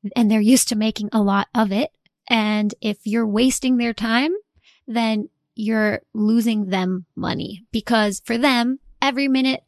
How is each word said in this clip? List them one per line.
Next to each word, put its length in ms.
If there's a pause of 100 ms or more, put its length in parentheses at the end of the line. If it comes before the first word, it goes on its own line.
(160)
and 160
they're 80
used 300
to 80
making 340
a 100
lot 320
of 200
it. 180 (380)
And 500
if 240
you're 240
wasting 480
their 180
time, 380 (560)
then 400 (280)
you're 480 (100)
losing 560
them 360 (120)
money, 560
because 500
for 140
them, 420 (220)
every 260
minute 400